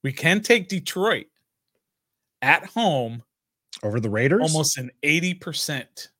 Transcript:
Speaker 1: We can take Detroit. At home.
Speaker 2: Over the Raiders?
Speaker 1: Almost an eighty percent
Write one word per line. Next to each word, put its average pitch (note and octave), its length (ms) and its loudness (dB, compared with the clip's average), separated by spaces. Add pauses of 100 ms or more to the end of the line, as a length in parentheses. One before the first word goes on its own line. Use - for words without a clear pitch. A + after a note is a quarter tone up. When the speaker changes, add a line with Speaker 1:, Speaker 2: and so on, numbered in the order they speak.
Speaker 1:
We C3+ 100 -2
can F#3 280 2
take G#3+ 260 2
Detroit. F#3+ 600 -4 (1120)
At C#3+ 240 4
home. B2+ 580 0 (600)
Speaker 2:
Over G#2+ 160 -2
the G#2+ 100 -2
Raiders? C3+ 320 4
Speaker 1:
Almost D#3 360 0
an B2+ 140 -10 (120)
eighty E3+ 300 2
percent - 760 -8 (100)